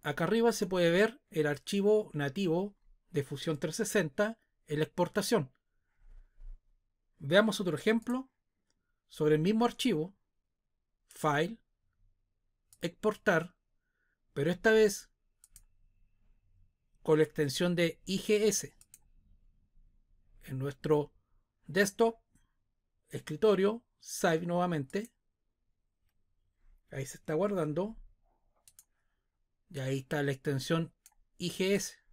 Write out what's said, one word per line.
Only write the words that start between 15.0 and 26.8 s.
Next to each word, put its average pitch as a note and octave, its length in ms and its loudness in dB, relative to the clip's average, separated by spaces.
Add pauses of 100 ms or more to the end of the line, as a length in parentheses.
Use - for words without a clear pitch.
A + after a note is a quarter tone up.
con D#3 160 4
la D#3 60 6
extensión D#3 520 -2
de E3 300 0
I F#3+ 140 -4
G G#3 240 0
S. - 340 -2 (1700)
En C3 160 -10
nuestro C#3+ 540 -2 (520)
desktop, G3+ 540 2 (880)
escritorio, G3 760 0 (160)
Save E3+ 460 0
nuevamente. F3 680 -2 (1800)